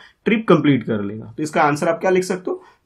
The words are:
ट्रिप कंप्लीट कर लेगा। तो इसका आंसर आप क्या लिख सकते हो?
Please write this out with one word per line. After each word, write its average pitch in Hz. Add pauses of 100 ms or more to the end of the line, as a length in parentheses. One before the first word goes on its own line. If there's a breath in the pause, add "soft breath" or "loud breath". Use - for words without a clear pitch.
(260 loud breath)
ट्रिप 220
कंप्लीट 143
कर 107
लेगा। 110
तो 156
इसका 160
आंसर 151
आप 165
क्या 190
लिख 185
सकते 180
हो? - (220 soft breath)